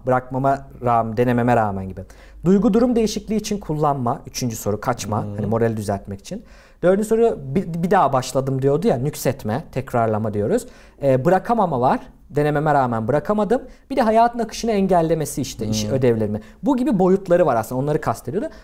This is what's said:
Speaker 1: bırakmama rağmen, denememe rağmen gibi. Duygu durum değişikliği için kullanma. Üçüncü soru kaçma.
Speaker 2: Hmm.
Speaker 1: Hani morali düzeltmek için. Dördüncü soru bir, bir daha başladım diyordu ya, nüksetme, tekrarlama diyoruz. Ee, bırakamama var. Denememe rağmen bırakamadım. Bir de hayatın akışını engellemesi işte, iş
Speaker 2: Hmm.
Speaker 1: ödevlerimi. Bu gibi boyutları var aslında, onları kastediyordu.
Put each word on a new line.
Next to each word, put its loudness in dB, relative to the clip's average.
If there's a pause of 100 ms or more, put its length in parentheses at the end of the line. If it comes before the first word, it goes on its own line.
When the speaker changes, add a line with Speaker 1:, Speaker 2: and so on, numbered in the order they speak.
Speaker 1:
bırakmama 0 (180)
rağmen, 2
denememe 2
rağmen 0
gibi. -12 (440)
Duygu 4
durum 4
değişikliği -2
için -4
kullanma. -2
Üçüncü -6
soru -4
kaçma. -4
Speaker 2:
Hmm. -10
Speaker 1:
Hani -4
morali 0
düzeltmek -6
için. -12 (380)
Dördüncü 2
soru 2
bir, -4
bir 0
daha 4
başladım -2
diyordu 2
ya, 2
nüksetme, -4
tekrarlama -2
diyoruz. -2 (360)
Ee, 2
bırakamama 2
var. 2 (300)
Denememe 0
rağmen 0
bırakamadım. 0 (280)
Bir -4
de 2
hayatın 2
akışını -4
engellemesi 0
işte, -8
iş -2
Speaker 2:
Hmm. -4
Speaker 1:
ödevlerimi. 2 (220)
Bu 2
gibi 0
boyutları 4
var 2
aslında, -2
onları 0
kastediyordu. -4 (160)